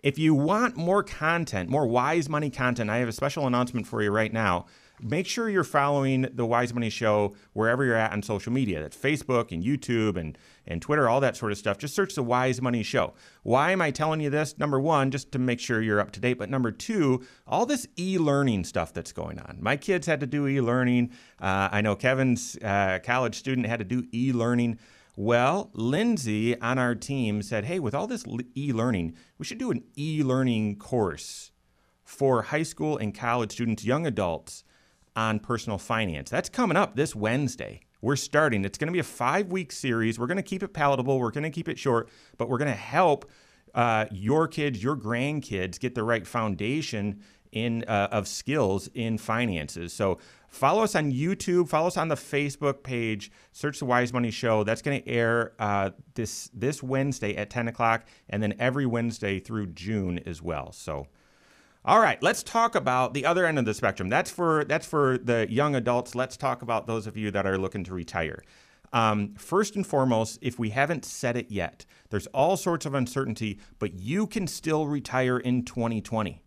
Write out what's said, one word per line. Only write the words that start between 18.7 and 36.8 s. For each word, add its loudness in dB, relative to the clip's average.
that's -8
going -8
on. -14
My 0
kids -2
had 2
to -4
do -2
e-learning. 4
Uh, 0
I 2
know 2
Kevin's, 2
uh, 2
college 0
student -2
had -2
to -4
do -2
e-learning. 2
Well, 2
Lindsay 0
on 0
our 2
team -2
said, -4
"Hey, -4
with -2
all -2
this -8
le-, -6
e-learning, 0
we -10
should -10
do -4
an -2
e-learning 2
course -4
for 2
high -2
school -4
and -4
college -2
students, -2
young 0
adults, -4
on 0
personal -4
finance." -4
That's -2
coming 2
up 0